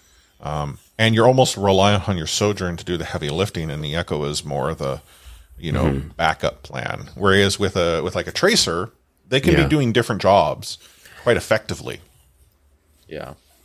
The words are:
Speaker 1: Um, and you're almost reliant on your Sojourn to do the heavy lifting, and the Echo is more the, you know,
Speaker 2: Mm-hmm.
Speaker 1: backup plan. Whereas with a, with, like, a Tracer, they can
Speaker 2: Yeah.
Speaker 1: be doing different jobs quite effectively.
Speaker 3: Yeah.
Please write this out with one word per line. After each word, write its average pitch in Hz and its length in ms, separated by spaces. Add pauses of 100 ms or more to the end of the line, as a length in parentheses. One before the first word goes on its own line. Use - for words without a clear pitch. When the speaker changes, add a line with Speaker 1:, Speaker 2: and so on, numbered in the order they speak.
(400)
Speaker 1:
Um, 73 380 (200)
and 113 160
you're 113 120
almost 131 300
reliant 98 520
on 98 80
your 78 100
Sojourn 95 500
to - 80
do 87 120
the 82 80
heavy 78 260
lifting, 82 400
and 76 120
the 76 140
Echo 78 280
is 73 200
more 71 300
the, 73 260 (580)
you 80 140
know, - 140
Speaker 2:
Mm-hmm. 71 240
Speaker 1:
backup - 520
plan. - 540
Whereas 98 420
with 98 180
a, 85 260
with, 87 120
like, 90 140
a 85 40
Tracer, 123 580 (380)
they 131 120
can 170 140
Speaker 2:
Yeah. 147 100
Speaker 1:
be 139 40
doing 135 240
different 113 300
jobs 90 560 (460)
quite 117 120
effectively. 82 640 (1080)
Speaker 3:
Yeah. 73 260 (300)